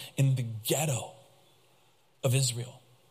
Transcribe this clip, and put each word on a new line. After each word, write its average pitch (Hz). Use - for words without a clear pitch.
in 135
the 123
ghetto 139
of 120
Israel. 120